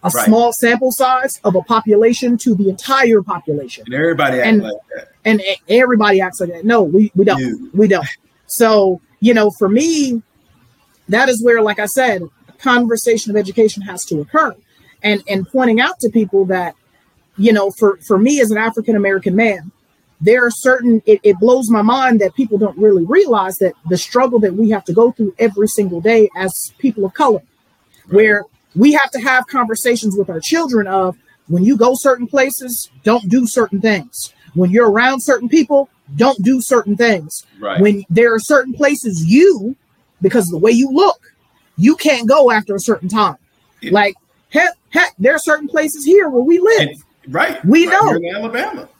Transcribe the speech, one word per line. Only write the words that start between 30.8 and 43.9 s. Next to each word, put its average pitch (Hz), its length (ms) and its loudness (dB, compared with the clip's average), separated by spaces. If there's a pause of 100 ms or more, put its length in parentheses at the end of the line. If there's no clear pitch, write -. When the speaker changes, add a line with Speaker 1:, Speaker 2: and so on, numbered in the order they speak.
Speaker 1:
of, 185 280 -2 (300)
when 175 180 0
you 262 120 4
go 240 180 2
certain 247 320 -2
places, 262 640 -4 (120)
don't 220 260 0
do 240 180 2
certain 214 340 -2
things. 202 520 -4 (220)
When 180 160 0
you're 226 200 4
around 247 300 0
certain 247 280 -2
people, 277 400 2 (280)
don't 254 260 2
do 254 180 2
certain 214 360 -2
things. 190 480 -2 (160)
Speaker 2:
Right. - 200 -4
Speaker 1:
When 202 300 2
there 226 240 2
are 226 60 -2
certain 262 340 0
places 254 500 -2
you, 254 520 2 (440)
because 196 280 0
of - 20 -10
the 170 80 -8
way 214 140 4
you 254 180 2
look, 339 280 2 (580)
you 233 200 4
can't 247 320 -2
go 269 220 4
after 214 240 -2
a 196 60 -6
certain 190 280 -4
time. 202 280 -2 (440)
Speaker 2:
Yeah. 160 120 -6